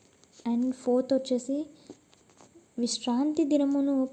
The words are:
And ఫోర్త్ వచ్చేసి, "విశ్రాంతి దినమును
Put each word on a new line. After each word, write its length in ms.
And 180
ఫోర్త్ 420
వచ్చేసి, 520
"విశ్రాంతి 680
దినమును 680